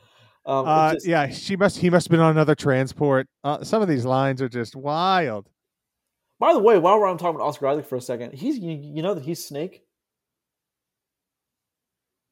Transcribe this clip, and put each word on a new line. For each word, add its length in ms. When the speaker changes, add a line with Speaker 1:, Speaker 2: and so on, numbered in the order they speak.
Speaker 1:
Um, 200
it 20
Speaker 2:
Uh, 260
Speaker 1:
just 120
Speaker 2:
yeah, 220
she 260
must, 240
he 120
must 160
have 40
been 100
on 120
another 240
transport. 720
Uh, 180
some 200
of 60
these 160
lines 380
are 60
just 260
wild. 720
Speaker 1:
By 140
the 40
way, 200
while 200
we're 80
on 120
talking 180
about 100
Oscar 220
Isaac 180
for 100
a 40
second, 340
he's, 240
you, 140
you 300
know 120
that 80
he's 220
Snake? 380